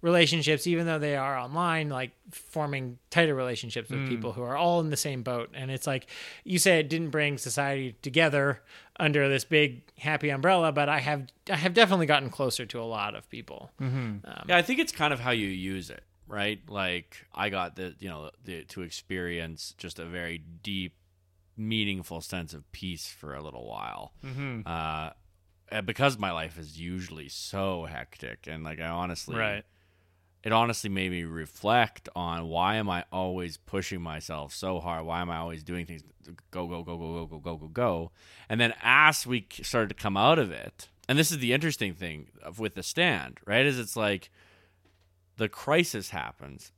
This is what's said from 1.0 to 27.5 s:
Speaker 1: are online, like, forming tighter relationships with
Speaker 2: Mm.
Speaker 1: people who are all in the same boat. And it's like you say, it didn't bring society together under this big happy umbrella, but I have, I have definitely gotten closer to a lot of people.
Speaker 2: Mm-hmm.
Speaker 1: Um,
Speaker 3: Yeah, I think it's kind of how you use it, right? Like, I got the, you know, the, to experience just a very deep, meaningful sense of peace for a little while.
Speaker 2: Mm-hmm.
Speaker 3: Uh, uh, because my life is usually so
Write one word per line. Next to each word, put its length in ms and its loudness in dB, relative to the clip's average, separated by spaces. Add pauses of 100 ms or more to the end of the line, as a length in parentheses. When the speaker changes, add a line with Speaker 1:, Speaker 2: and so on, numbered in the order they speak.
Speaker 1:
are 220 0
online, 500 0
like, 220 -2 (200)
forming 680 -6 (100)
tighter 260 4
relationships 540 -4
with 120 -4
Speaker 2:
Mm. 100 -2
Speaker 1:
people 240 -4
who 80 -6
are 120 -4
all 260 4
in 100 0
the 80 0
same 240 -2
boat. 320 -4
And 160 -6
it's 160 -4
like 220 -2 (360)
you 140 0
say, 200 8
it 120 2
didn't 180 0
bring 300 0
society 640 -2
together 600 4 (380)
under 300 4
this 140 2
big 360 4 (180)
happy 300 0
umbrella, 440 4
but 180 4
I 100 2
have, 260 -2 (240)
I 60 2
have 160 2
definitely 320 8
gotten 240 4
closer 380 0
to 120 -8
a 60 -4
lot 300 -4
of 160 -14
people. 400 -14 (100)
Speaker 2:
Mm-hmm. 460 -2
Speaker 1:
Um, 220 -12
Speaker 3:
Yeah, 100 6
I 40 4
think 160 0
it's 140 0
kind 220 2
of 60 -8
how 100 0
you 180 2
use 400 -4
it, 160 -14 (240)
right? 400 -2
Like, 560 -4 (100)
I 140 0
got 280 -4
the, 220 -8
you 120 -10
know, 200 -10 (140)
the, 200 -10
to 180 -12
experience 960 -6
just 200 -12
a 60 -10
very 320 -6 (260)
deep, 300 -6 (640)
meaningful 640 -2
sense 320 -8
of 200 -16
peace 360 -8
for 260 -14
a 80 -10
little 240 -12
while. 460 -10 (100)
Speaker 2:
Mm-hmm. 440 -8
Speaker 3:
Uh, 440 -4 (640)
uh, 100 -2
because 340 0
my 140 -2
life 300 -6
is 200 -14
usually 480 -8
so 580 -4